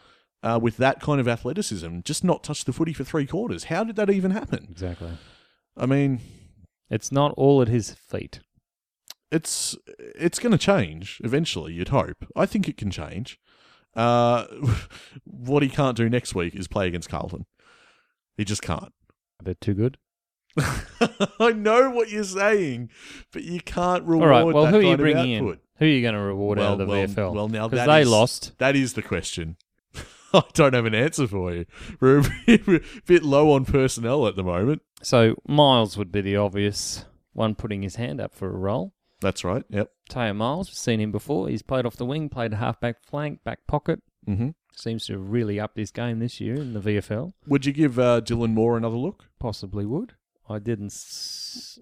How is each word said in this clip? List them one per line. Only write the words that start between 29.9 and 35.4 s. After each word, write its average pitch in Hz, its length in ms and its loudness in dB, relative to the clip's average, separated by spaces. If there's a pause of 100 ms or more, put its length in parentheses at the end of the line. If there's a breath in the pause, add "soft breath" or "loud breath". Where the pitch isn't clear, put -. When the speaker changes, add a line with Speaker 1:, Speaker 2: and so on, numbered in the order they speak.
Speaker 1:
<laughs> - 380 -12
I 185 100 8 (100)
don't 139 220 4
have 117 120 2
an 110 80 0
answer 135 320 0
for 92 260 -4
you. 85 140 -6 (340 loud breath)
We're 135 180 8
a 143 60 6 (220)
bit, 226 220 4
<laughs> - 0 -
a 170 120 4 (260 loud breath)
bit 175 180 6
low 147 280 4
on 135 120 2
personnel 127 640 0
at 90 80 -4
the 95 80 -2
moment. 92 380 -2 (200)
Speaker 2:
So 117 320 4 (120)